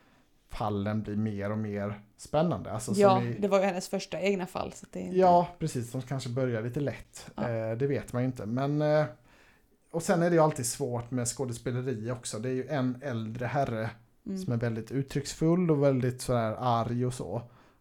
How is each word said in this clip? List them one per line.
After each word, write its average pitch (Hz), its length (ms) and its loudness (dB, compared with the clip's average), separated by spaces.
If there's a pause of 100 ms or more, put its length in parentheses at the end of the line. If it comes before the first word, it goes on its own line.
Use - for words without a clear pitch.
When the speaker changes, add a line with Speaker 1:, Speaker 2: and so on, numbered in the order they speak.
(500)
Speaker 1:
fallen 107 540 -2
blir 104 120 -4
mer 104 360 -2
och 107 60 -2
mer 104 440 -4 (160)
spännande. 147 540 -2
Alltså, 117 220 -4
som 196 80 4
Speaker 2:
Ja, 190 220 8
Speaker 1:
i 120 160 -2
Speaker 2:
det 202 80 0
var 190 120 4
ju 185 60 2
hennes 190 240 -2
första 190 320 -6
egna 185 240 2
fall, - 280 -6
så - 120 -18
att - 60 -20
det 180 80 -10
är 185 40 -8
inte 180 140 -2
Speaker 1:
Ja, 175 300 8 (120)
precis. 135 320 -4
De 131 100 -4
kanske 127 280 -6
börjar 120 320 0
lite 120 180 -4
lätt. - 560 -6
Speaker 2:
Ja. 127 140 -2
Speaker 1:
Eh, 113 280 -2
det 139 100 0
vet 135 260 -2
man 123 80 0
ju 127 40 2
inte. 127 200 -4
Men, 139 360 0
eh, 151 240 4 (840)
och 165 120 -2
sen 175 200 4
är 175 60 4
det 170 60 4
ju 160 60 8
alltid 151 240 4
svårt 120 460 -4
med 123 160 0
skådespeleri 120 840 -4
också. 120 280 -8
Det 120 100 -4
är 131 40 -2
ju 127 140 -4
en 127 340 0
äldre 117 440 -4
herre 120 440 -2 (360)
Speaker 2:
Mm. 196 120 -6
Speaker 1:
som 185 160 -2
är 120 40 2
väldigt 113 340 -2
uttrycksfull 160 800 0
och 143 120 4
väldigt 127 380 2
sådär 113 380 0
arg 120 460 0
och 127 80 -2
så. 107 280 -6 (400)